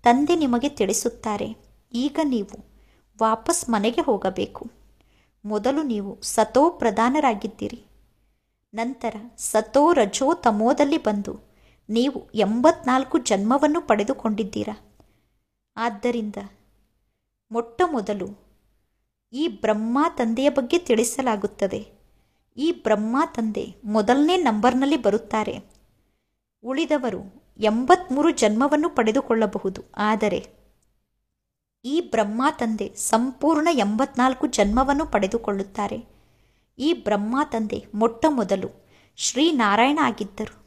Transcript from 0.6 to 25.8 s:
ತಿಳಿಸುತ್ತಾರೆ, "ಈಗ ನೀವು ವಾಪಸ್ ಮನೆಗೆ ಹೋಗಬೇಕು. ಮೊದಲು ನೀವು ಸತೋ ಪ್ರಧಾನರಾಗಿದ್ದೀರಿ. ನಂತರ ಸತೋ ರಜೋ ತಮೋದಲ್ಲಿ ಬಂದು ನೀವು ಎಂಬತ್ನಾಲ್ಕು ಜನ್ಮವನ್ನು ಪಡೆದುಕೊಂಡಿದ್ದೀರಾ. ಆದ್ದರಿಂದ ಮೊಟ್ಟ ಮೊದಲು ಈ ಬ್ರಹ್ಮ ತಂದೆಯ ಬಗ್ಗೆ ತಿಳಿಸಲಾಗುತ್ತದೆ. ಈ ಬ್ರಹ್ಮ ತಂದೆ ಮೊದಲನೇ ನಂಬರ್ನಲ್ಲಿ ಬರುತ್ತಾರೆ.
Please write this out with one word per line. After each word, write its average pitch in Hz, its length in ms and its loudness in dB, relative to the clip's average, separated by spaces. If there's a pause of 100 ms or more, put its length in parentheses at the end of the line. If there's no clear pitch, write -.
ತಿಳಿಸುತ್ತಾರೆ, 214 880 -4 (360)
"ಈಗ 277 300 -2
ನೀವು 240 480 -4 (520)
ವಾಪಸ್ 226 480 0
ಮನೆಗೆ 226 300 0
ಹೋಗಬೇಕು. 202 720 -2 (760)
ಮೊದಲು 214 380 -2
ನೀವು 208 400 -6
ಸತೋ 254 480 4
ಪ್ರಧಾನರಾಗಿದ್ದೀರಿ. 233 1120 -2 (920)
ನಂತರ 233 420 -6 (200)
ಸತೋ 269 560 2
ರಜೋ 269 420 2
ತಮೋದಲ್ಲಿ 277 640 2
ಬಂದು 208 520 -4 (380)
ನೀವು 247 460 -2
ಎಂಬತ್ನಾಲ್ಕು 254 840 2
ಜನ್ಮವನ್ನು 262 640 2
ಪಡೆದುಕೊಂಡಿದ್ದೀರಾ. 214 1200 -4 (720)
ಆದ್ದರಿಂದ 226 600 -4 (1120)
ಮೊಟ್ಟ 233 360 -4
ಮೊದಲು 202 640 -6 (840)
ಈ 285 160 -2
ಬ್ರಹ್ಮ 226 580 0 (100)
ತಂದೆಯ 233 320 0
ಬಗ್ಗೆ 277 300 0
ತಿಳಿಸಲಾಗುತ್ತದೆ. 214 1080 -2 (680)
ಈ 311 160 0
ಬ್ರಹ್ಮ 220 500 0 (120)
ತಂದೆ 214 400 -4 (100)
ಮೊದಲನೇ 240 520 2
ನಂಬರ್ನಲ್ಲಿ 262 600 2
ಬರುತ್ತಾರೆ. 214 720 -2 (920)